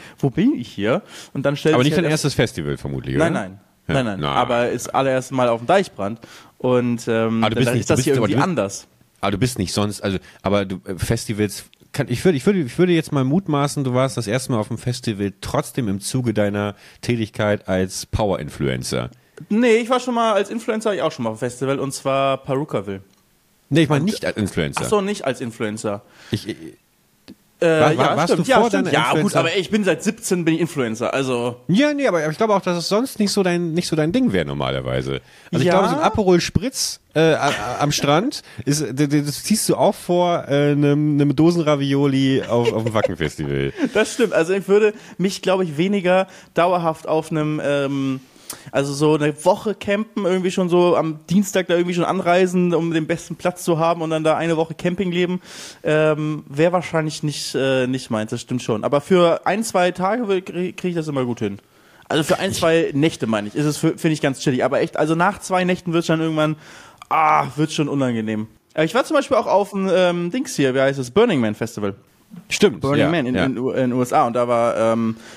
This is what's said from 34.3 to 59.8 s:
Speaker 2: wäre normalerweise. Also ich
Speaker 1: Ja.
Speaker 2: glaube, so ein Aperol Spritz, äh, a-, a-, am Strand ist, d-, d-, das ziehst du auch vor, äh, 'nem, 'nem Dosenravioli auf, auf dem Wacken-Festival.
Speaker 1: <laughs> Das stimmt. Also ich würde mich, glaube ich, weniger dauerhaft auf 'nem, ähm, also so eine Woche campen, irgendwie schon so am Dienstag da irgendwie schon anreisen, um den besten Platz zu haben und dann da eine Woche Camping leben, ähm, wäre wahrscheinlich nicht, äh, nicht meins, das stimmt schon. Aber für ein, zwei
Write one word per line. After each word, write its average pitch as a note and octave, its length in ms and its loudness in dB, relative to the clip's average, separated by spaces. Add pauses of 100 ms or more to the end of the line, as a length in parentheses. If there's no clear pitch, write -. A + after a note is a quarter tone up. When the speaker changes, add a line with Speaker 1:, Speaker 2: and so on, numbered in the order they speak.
Speaker 2:
wäre F2+ 120 2
normalerweise. C2 760 -2 (280)
Also F3 120 0
ich F3+ 60 2
Speaker 1:
Ja. F3 60 4
Speaker 2:
glaube, G3 140 4
so B3 80 0
ein D4 60 -2
Aperol F#3 400 4
Spritz, - 580 -4 (140)
äh, D3+ 80 0
a-, C#3+ 280 4
a-, A#2 300 -6
am C#3+ 140 0
Strand D#3+ 480 0 (240)
ist, D3 160 0
d-, C3+ 260 0
d-, C#3+ 140 2
das C#3+ 220 -6
ziehst - 260 0
du D3+ 80 4
auch E3+ 180 4
vor, F3 540 0
äh, C#3+ 260 2
'nem, D3 400 2
'nem C#3+ 220 2
Dosenravioli C#3 1080 2
auf, A#2 300 2
auf A2 100 -2
dem A2 100 -2
Wacken-Festival. D2 800 -2 (120)
Speaker 1:
<laughs> - 100 -2
Das A3 200 0
stimmt. A3 200 0
Also E3 200 2
ich G3 140 -4
würde G#3 260 4 (240)
mich, F#3 240 -2
glaube F#3+ 220 2
ich, D#3 140 -6
weniger F#3 500 2 (280)
dauerhaft E3+ 520 0
auf D#3 240 -2
'nem, D3+ 320 -2
ähm, C#3 560 -2 (520)
also C#3 220 -2
so D3+ 220 2
eine D3 300 -2
Woche G3+ 280 0
campen, G#3 520 -4
irgendwie F#3 260 0
schon F#3 180 0
so F3 260 4
am D#3 320 0
Dienstag F#3+ 400 2
da F3+ 60 2
irgendwie F3 220 2
schon E3+ 100 0
anreisen, F3+ 680 2
um E3 180 0
den D#3+ 140 0
besten E3 280 -6
Platz - 280 -4
zu E3+ 160 0
haben E3 240 0
und D#3+ 80 -4
dann D#3 120 -2
da D#3 140 2
eine E3 200 0
Woche D#3+ 180 -2
Camping F3+ 360 -2
leben, F3+ 300 -2 (420)
ähm, D3+ 640 0
wäre D3+ 240 2
wahrscheinlich D#3+ 520 -2
nicht, - 320 -6
äh, C3 320 2
nicht C3 240 -4
meins, G#2+ 180 -2
das A#2+ 120 -6
stimmt B2+ 200 -6
schon. A2 220 -2
Aber C#3 180 2
für F3 460 4
ein, G3+ 160 0
zwei F3+ 260 2